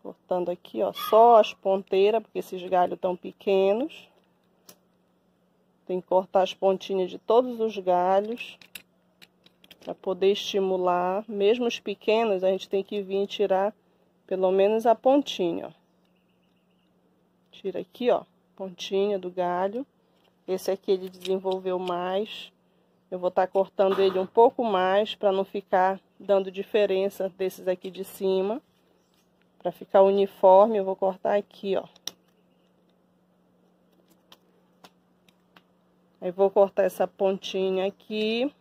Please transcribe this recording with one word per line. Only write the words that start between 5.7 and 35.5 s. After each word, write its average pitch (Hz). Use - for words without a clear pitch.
Tem 185
que -
cortar 185
as 185
pontinhas 190
de -
todos 240
os 220
galhos 190
pra 175
poder 190
estimular. 185
Mesmo 220
os 233
pequenos, 214
a 185
gente 190
tem 196
que 208
vir 196
tirar 190
pelo 185
menos 208
a 233
pontinha, 240
ó. -
Tira 185
aqui, 240
ó, -
pontinha 196
do 180
galho. 185
Esse 185
aqui -
ele 185
desenvolveu 185
mais. 185
Eu 185
vou 180
tá 190
cortando 190
ele 190
um 185
pouco 233
mais 196
pra 202
não 190
ficar 190
dando 196
diferença 196
desses 185
aqui 185
de 185
cima. 190
Pra 180
ficar 196
uniforme, 196
eu 190
vou 190
cortar 196
aqui, 196
ó. -